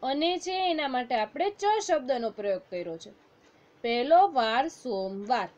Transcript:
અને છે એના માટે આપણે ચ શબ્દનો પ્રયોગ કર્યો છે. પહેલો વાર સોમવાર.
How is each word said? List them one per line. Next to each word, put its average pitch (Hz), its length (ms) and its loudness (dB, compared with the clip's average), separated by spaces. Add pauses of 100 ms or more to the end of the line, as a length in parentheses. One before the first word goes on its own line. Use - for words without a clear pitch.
અને 302 360 0
છે 370 320 -2
એના 311 160 -2
માટે 247 280 -2
આપણે 254 340 0
ચ 403 140 -10 (220)
શબ્દનો 254 440 0
પ્રયોગ 202 400 -4
કર્યો 175 280 -8
છે. 208 140 -18 (680)
પહેલો 269 460 4
વાર 254 400 2
સોમવાર. 202 920 -4